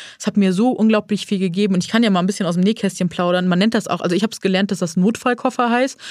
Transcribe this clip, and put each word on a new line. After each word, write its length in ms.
es 80
hat 100
mir 180
so 180
unglaublich 560
viel 100
gegeben. 380
Und 80
ich 80
kann 100
ja 80
mal 120
ein 60
bisschen 200
aus 80
dem 80
Nähkästchen 460
plaudern. 380
Man 120
nennt 160
das 120
auch, 140
also 140
ich 80
hab's 180
gelernt, 300
dass 80
das 180
Notfallkoffer 720
heißt. 300